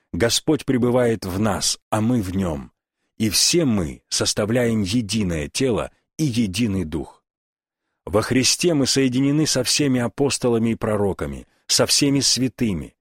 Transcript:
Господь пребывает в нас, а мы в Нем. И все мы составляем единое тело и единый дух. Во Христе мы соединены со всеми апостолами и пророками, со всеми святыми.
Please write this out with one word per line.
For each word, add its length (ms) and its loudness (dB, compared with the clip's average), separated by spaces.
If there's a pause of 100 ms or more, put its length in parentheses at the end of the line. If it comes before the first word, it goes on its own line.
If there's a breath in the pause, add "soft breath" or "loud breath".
(120)
Господь 520 0
пребывает 640 2
в 120 -4
нас, 400 -2 (120)
а 100 0
мы 220 2
в 120 -6
Нем. 380 -4 (460)
И 100 0
все 380 2
мы 420 -2
составляем 720 0
единое 680 -2
тело 420 -2 (280)
и 60 0
единый 600 0
дух. 380 -8 (840)
Во 160 0
Христе 520 0
мы 120 2
соединены 600 2
со 180 0
всеми 360 0
апостолами 680 0
и 40 0
пророками, 720 -2 (200)
со 200 2
всеми 340 2
святыми. 800 -2